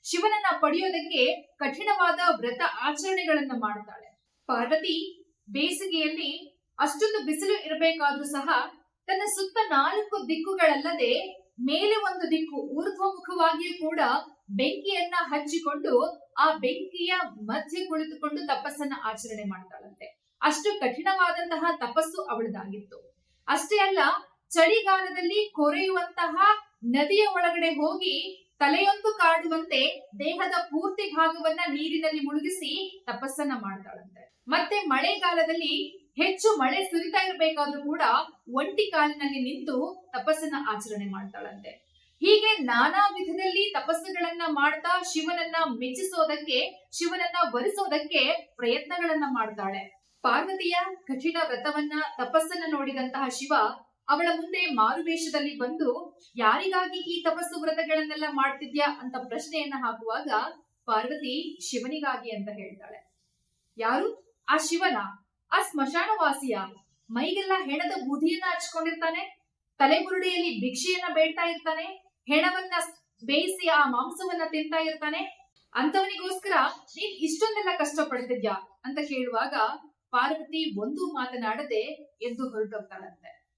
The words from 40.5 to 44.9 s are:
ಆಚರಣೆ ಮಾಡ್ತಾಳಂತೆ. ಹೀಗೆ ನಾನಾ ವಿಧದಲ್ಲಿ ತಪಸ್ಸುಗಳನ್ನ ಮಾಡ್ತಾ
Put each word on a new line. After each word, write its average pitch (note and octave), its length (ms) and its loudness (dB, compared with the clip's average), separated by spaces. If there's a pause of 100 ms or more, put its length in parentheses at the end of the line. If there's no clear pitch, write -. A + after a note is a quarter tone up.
ಆಚರಣೆ G#3 380 -4
ಮಾಡ್ತಾಳಂತೆ. G3+ 640 -10 (520)
ಹೀಗೆ G#4+ 420 6
ನಾನಾ C#4 440 4
ವಿಧದಲ್ಲಿ F#4+ 640 0
ತಪಸ್ಸುಗಳನ್ನ E4+ 760 -2
ಮಾಡ್ತಾ D#4 540 2